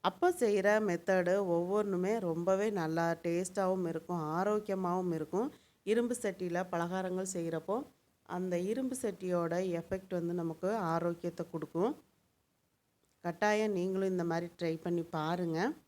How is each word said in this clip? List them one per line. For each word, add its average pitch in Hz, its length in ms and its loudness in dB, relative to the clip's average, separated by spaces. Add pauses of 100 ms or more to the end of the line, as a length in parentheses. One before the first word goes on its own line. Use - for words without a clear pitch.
அப்போ 190 280 2
செய்கிற 208 380 4 (100)
மெத்தடு 185 540 2 (160)
ஒவ்வொன்றுமே 185 680 2
ரொம்பவே 190 520 2
நல்லா 165 340 0 (120)
டேஸ்ட்டாகவும் 185 720 0
இருக்கும், 160 440 -4
ஆரோக்கியமாகவும் 185 840 0
இருக்கும். 175 340 -2 (380)
இரும்பு 233 300 0
சட்டியில 180 440 -4 (100)
பலகாரங்கள் 185 640 -2
செய்கிறப்போ 165 440 -2 (520)
அந்த 180 320 -4
இரும்பு 254 340 -2
சட்டியோட 175 600 -2 (180)
எஃபெக்ட் 185 400 -6
வந்து 170 220 -2
நமக்கு 165 340 -2 (160)
ஆரோக்கியத்தை 170 640 -2
கொடுக்கும். 170 460 -2 (1300)
கட்டாயம் 208 540 2
நீங்களும் 190 360 0
இந்த 180 120 0
மாதிரி 170 280 -2
ட்ரை 165 240 -2
பண்ணி 170 320 -2
பாருங்க. 165 500 -2 (280)